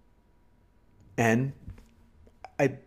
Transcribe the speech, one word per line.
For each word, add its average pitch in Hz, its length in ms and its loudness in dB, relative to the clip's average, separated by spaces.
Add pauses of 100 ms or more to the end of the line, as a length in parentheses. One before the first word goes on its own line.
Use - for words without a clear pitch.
(1160)
and 120 380 0 (1040)
a 139 120 2 (140)